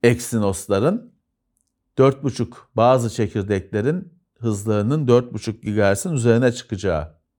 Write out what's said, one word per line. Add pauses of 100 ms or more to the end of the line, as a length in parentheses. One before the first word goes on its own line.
Exynos'ların. (840)
Dört
buçuk,
bazı
çekirdeklerin (240)
hızlarının
dört
buçuk
gigahertz'in
üzerine
çıkacağı (240)